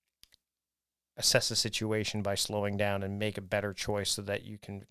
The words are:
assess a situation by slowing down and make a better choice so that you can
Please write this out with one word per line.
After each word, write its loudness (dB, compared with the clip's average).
assess 4
a 0
situation 0
by 0
slowing 0
down 2
and -2
make 0
a -6
better 0
choice 0
so -2
that -2
you -12
can -10